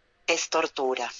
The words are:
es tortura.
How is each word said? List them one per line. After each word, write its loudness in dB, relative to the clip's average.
es 2
tortura. 0